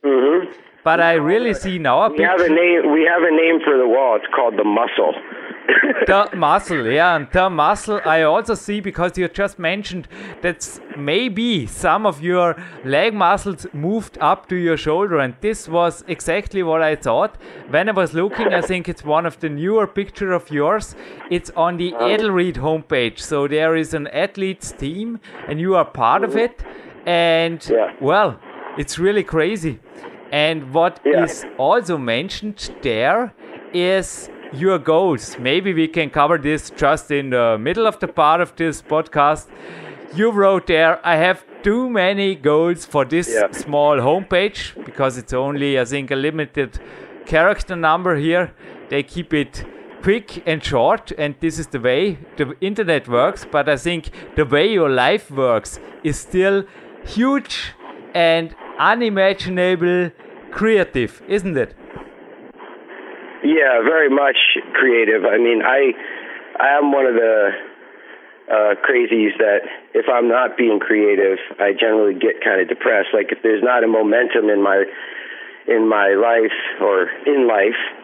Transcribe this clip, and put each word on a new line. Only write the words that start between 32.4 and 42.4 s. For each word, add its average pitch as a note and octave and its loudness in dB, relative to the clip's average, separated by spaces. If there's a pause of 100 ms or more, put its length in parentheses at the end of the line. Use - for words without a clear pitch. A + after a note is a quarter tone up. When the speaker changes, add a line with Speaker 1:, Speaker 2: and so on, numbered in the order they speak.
Speaker 2:
there C#3+ 0 (400)
is F3+ -2 (240)
your F3+ 0
goals. D#3 0
Maybe E3 0
we D#3+ 0
can D#3+ -2
cover D3+ 2
this D3 -4
just D3+ -2
in C#3 -2
the A#2 2
middle F3+ -2
of G#3+ -2
the F3+ -4
part D#3+ 2
of E3+ -4
this E3 -4
podcast. D3+ 0 (720)
You A3 4
wrote G3 2
there, D#3+ 4 (200)
"I - 4
have F3+ 2 (240)
too A#3+ 0
many G3 0 (240)